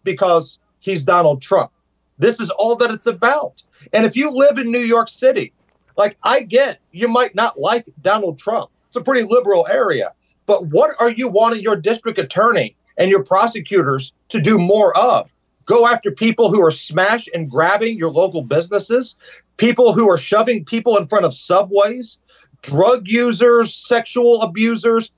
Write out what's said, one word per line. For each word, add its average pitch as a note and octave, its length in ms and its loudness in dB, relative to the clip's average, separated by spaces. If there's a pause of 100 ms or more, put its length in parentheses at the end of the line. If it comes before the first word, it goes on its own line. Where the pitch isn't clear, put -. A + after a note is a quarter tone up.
because E3+ 560 -2 (220)
he's F#3 240 -6
Donald D#3+ 380 2
Trump." - 280 0 (480)
This A3+ 220 0
is G3 100 -8
all A3+ 260 0
that A#3 140 0
it's A3 160 -8
about. A#3 560 -2 (300)
And G#3+ 120 2
if A3 120 -2
you C#4+ 140 -2
live C4+ 280 2
in A#3 120 -6
New A#3+ 100 -2
York A#3 280 0
City, B3+ 440 -2 (440)
like, G#3 260 0
I B3+ 180 0
get A#3 380 0 (140)
you G3+ 160 -4
might A#3+ 260 0
not G#3 260 -2
like A3+ 260 -2 (160)
Donald F#3 360 -2
Trump. G#3+ 320 -6 (180)
It's - 80 -10
a B3 40 -4
pretty A#3 280 -2
liberal G3+ 420 0
area. D#3 420 -2 (340)
But F#3+ 200 0
what G#3 320 2
are A#3+ 120 0
you A#3+ 180 -6
wanting A3 340 0
your G#3 140 -2
district G#3+ 420 -6
attorney F3 560 -2 (240)
and F3+ 100 2
your G3 140 2
prosecutors F3+ 920 -2 (180)
to A3+ 100 -4
do G#3 180 2
more F#3 380 2
of? G3 340 0 (340)
Go A#3 220 4
after A#3 240 0
people A3+ 400 0
who G#3 100 2
are D#3+ 120 4
smash G3 600 -2
and E3 160 -8
grabbing G3+ 480 0
your E3 140 -4
local E3 320 -2
businesses, F#3 720 -2 (420)
people A#3 360 4
who G#3 180 4
are E3+ 80 2
shoving G#3+ 460 0
people A3+ 320 0
in G3 100 0
front G3 180 0
of D#3 80 0
subways, G3+ 840 0 (440)
drug F#3+ 440 0
users, A#3 640 2
sexual A#3+ 720 0
abusers. A3 760 -2